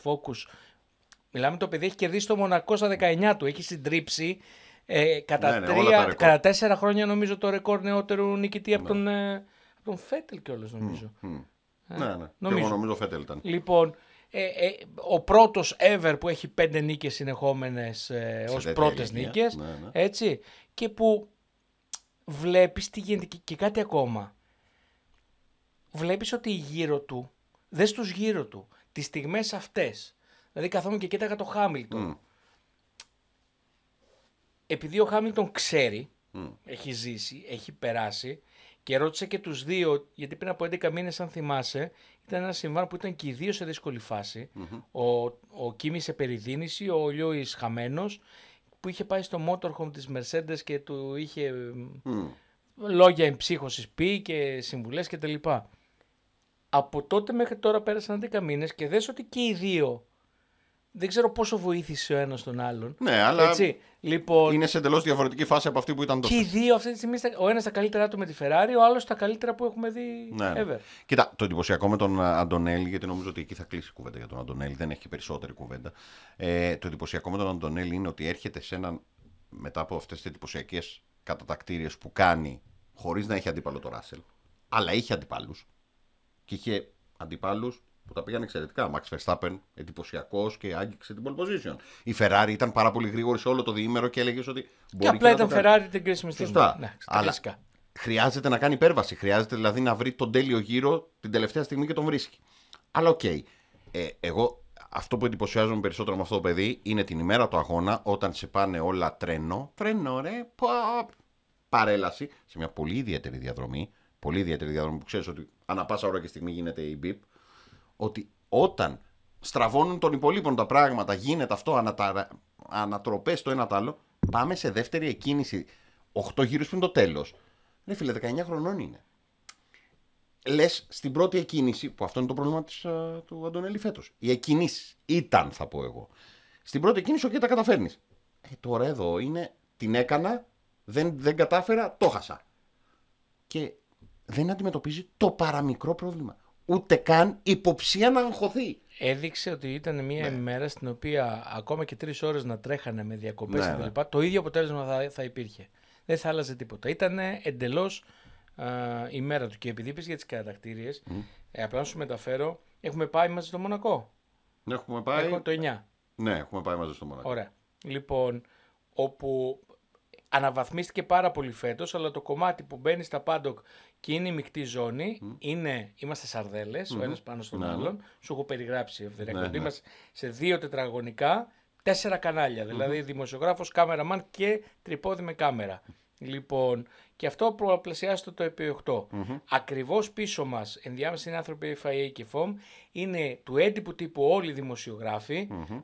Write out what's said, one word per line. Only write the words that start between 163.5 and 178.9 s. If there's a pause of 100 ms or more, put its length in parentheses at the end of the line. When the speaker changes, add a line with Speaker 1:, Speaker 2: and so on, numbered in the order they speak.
Speaker 1:
Μονακό. (580)
Speaker 2:
Έχουμε
πάει.
Speaker 1:
Έχω
το
εννιά. (280)
Speaker 2:
Ναι,
έχουμε
πάει
μαζί
στο
Μονακό.
Speaker 1:
Ωραία. (340)
Λοιπόν, (520)
όπου (680)
αναβαθμίστηκε
πάρα
πολύ
φέτος,
αλλά
το
κομμάτι
που
μπαίνει
στα
πάντοκ (400)
και
είναι
η
μεικτή
ζώνη,
Speaker 2:
Μμ.
Speaker 1:
είναι,
είμαστε
σαρδέλες,
ο
Speaker 2:
Μμμ.
Speaker 1:
ένας
πάνω
στον
Speaker 2:
Ναι,
ναι.
Speaker 1:
άλλον. (160)
Σου
έχω
περιγράψει